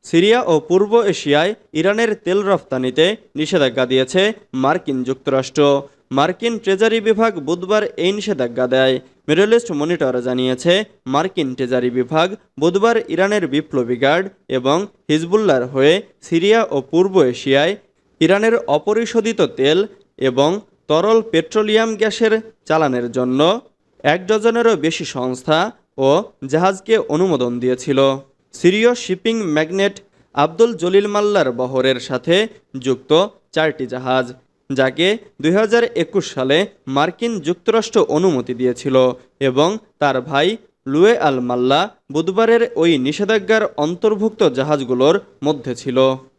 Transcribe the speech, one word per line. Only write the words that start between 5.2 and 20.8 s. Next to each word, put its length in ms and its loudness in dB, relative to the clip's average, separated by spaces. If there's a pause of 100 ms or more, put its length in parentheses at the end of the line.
মার্কিন 480 -2
ট্রেজারি 420 0
বিভাগ 380 0
বুধবার 440 -2 (140)
এই 140 0
নিষেধাজ্ঞা 560 -4
দেয়। 280 2 (300)
মিডল 280 2
ইস্ট 180 0
মনিটর 500 -2
জানিয়েছে, 520 0 (340)
মার্কিন 460 -2
ট্রেজারি 380 -2
বিভাগ 360 0 (320)
বুধবার 380 2 (120)
ইরানের 380 0
বিপ্লবী 500 -2
গার্ড 280 0 (240)
এবং 280 0 (280)
হিজবুল্লাহর 600 0
হয়ে 260 2 (280)
সিরিয়া 380 2 (120)
ও 100 -2
পূর্ব 320 0 (120)
এশিয়ায় 480 0 (480)
ইরানের 340 2 (120)
অপরিশোধিত 720 0 (160)
তেল 240 2 (400)
এবং 300 0 (380)